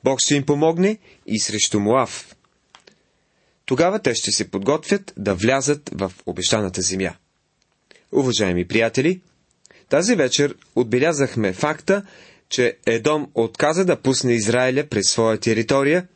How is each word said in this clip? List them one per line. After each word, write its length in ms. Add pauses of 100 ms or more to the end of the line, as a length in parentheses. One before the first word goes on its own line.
Бог 160
ще 160
им 100
помогне 520 (280)
и 140
срещу 400
Моав. 560 (1300)
Тогава 340
те 160
ще 160
се 200
подготвят 680
да 180
влязат 580
в 200 (120)
обещаната 560
земя. 340 (960)
Уважаеми 560
приятели, 540 (680)
тази 260
вечер 400 (200)
отбелязахме 800
факта, 520 (440)
че 360
Едом 500
отказа 500
да 160
пусне 320
Израиля 560
през 200
своя 280
територия 800